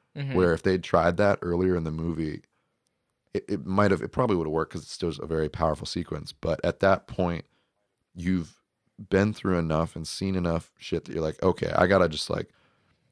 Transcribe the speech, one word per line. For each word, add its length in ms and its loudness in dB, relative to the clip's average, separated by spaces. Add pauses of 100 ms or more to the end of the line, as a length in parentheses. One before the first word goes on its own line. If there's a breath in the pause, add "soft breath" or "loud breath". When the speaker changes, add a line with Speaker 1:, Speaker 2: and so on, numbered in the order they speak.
(160)
Speaker 1:
Mm-hmm. 240 -2
Speaker 2:
where 140 6
if 80 -4
they'd 220 2
tried 340 4
that 240 4
earlier 340 0
in 80 -2
the 60 -4
movie, 520 -4 (920)
it, 140 -4
it 180 -4
might 260 4
have, 100 0
it 100 -8
probably 240 0
would 120 0
have 40 -4
worked 200 -2
'cause 100 -10
it's 100 -16
still 280 -4
a 60 -10
very 220 -2
powerful 380 -2
sequence. 460 -8
But 320 -4
at 160 -2
that 280 4
point, 380 -4 (680)
you've 480 -4 (480)
been 220 4
through 260 0
enough 380 0
and 100 -10
seen 300 -4
enough 420 -2
shit 260 -6
that 100 -14
you're 80 -2
like, 200 -4
"Okay, 300 0
I 140 6
gotta 220 6
just, 220 -6
like, 220 -4 (600)